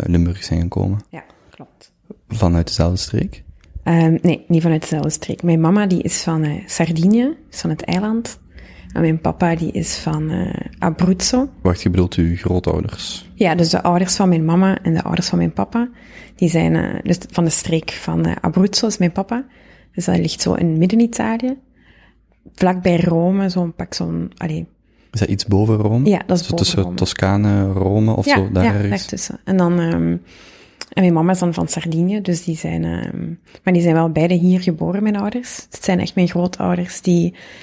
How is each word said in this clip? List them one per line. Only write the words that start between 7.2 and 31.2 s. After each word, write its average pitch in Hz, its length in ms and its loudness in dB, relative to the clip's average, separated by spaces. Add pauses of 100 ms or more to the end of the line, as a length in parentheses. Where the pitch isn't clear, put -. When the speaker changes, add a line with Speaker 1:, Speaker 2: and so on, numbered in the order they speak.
Speaker 2:
is - 100 -14
van 165 100 -2
het 156 120 -4
eiland. 214 560 -4 (540)
En - 80 -2
mijn 160 200 2
papa 165 340 0
die 160 180 -2
is - 240 -4
van, 156 340 -4
eh, 180 360 -4 (120)
Abruzzo. 180 720 0 (140)
Speaker 1:
Wacht, 90 200 0
je - 80 2
bedoelt 90 240 2
uw 85 220 2
grootouders? - 1000 -4
Speaker 2:
Ja, 170 200 2
dus 170 160 2
de 175 120 0
ouders 180 340 2
van 196 120 2
mijn 165 160 2
mama 185 380 2
en 165 120 0
de - 80 0
ouders - 260 -2
van 175 100 0
mijn 170 140 0
papa, 233 360 -2 (460)
die 180 140 2
zijn, 165 280 2
eh, - 260 -4
dus 175 160 0 (120)
van 170 140 0
de 165 60 2
streek 165 400 -2
van, 165 360 -2
eh, 165 140 -2
Abruzzo 190 460 2
is 214 120 -4
mijn 175 140 2
papa. 233 320 -4 (500)
Dus 175 100 -4
dat 180 140 2
ligt - 220 -2
zo 180 140 0
in 160 240 0
Midden-Italië. 233 800 0 (1000)
Vlakbij 180 460 2
Rome, 180 480 2
zo'n 180 260 -2
pak - 200 -10
zo'n... 165 420 -6
Allee. 160 300 -6 (460)
Speaker 1:
Is - 80 -2
dat - 80 2
iets 101 180 -2
boven 107 300 2
Rome? 110 320 2
Speaker 2:
Ja, 202 180 4
dat 180 140 2
is 170 40 -6
Speaker 1:
Zo - 60 -6
Speaker 2:
boven 170 60 -2
Speaker 1:
tussen - 260 0
Speaker 2:
Rome. 180 140 -6
Speaker 1:
Toscane, 98 760 0
Rome 101 400 2
of - 140 -2
Speaker 2:
Ja, 285 100 2
Speaker 1:
zo, - 160 2
daar - 120 4
Speaker 2:
ja, 233 100 4
Speaker 1:
ergens? 143 160 0 (100)
Speaker 2:
daartussen. - 440 -10
En 190 120 0
dan, 175 240 4
ehm, 170 360 0 (760)
en 202 120 0
mijn 180 100 6
mama 165 200 4